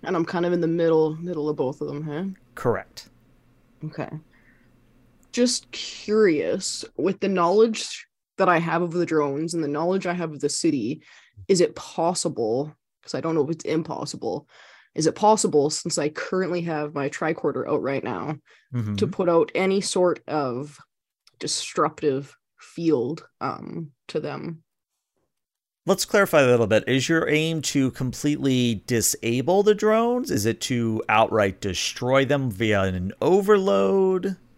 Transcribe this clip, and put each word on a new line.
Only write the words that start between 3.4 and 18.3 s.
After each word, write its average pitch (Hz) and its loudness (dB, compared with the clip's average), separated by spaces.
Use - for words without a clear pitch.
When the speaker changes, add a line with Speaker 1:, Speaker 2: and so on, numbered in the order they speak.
Speaker 1:
Okay. - -10
Just 247 0
curious, 185 0
with 180 -2
the 202 -2
knowledge 202 2
that 190 4
I 175 4
have 170 0
of 175 -4
the 170 0
drones 156 0
and 165 -2
the 147 -2
knowledge 175 -2
I 175 -2
have 165 -6
of 147 -12
the 147 0
city, 143 -2
is 185 6
it - 2
possible, 147 -2
'cause - -16
I 127 -4
don't 160 -2
know 151 2
if 143 -6
it's 165 -8
impossible, - -4
is 156 0
it 156 0
possible, 196 4
since - -6
I 151 0
currently 175 -4
have 156 -6
my 147 -2
tricorder 151 -2
out 139 0
right 135 -2
now, 123 -6